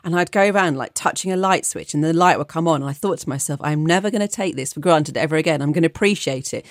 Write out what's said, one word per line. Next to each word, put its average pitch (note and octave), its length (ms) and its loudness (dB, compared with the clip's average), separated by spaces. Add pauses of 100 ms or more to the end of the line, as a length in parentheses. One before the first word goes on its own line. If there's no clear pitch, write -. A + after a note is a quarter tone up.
And F3 160 0
I'd F3 140 0
go G3+ 160 6
around, F#3 260 2
like, C3 180 -6
touching - 380 -2
a F#3 60 0
light F#3+ 280 2
switch, - 280 -8
and D3 100 2
the D#3+ 80 2
light E3+ 280 4
would D3 100 -4
come E3 180 -2
on. D#3 140 2
And C#3 80 -4
I C#3+ 40 -4
thought E3 260 -4
to - 100 -10
myself, C#3 340 -6
"I'm D3+ 220 -2
never F#3+ 260 2
gonna G#3 160 -2
take F#3+ 300 -4
this C3 160 -8
for D3 80 -10
granted D3+ 340 2
ever D#3 220 0
again. D#3 240 0
I'm C#3+ 100 0
gonna E3 160 2
appreciate D#3 680 -2
it." - 180 -8